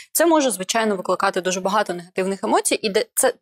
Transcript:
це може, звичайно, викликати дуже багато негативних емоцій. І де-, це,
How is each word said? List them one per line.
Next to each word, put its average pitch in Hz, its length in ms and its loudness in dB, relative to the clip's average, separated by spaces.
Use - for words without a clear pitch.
це 311 140 2
може, 302 240 4
звичайно, 208 460 -2
викликати 185 440 -2
дуже 185 200 -2
багато 196 340 0
негативних 185 500 -6
емоцій. 285 300 0
І 214 160 -2
де-, 208 240 0
це, - 280 2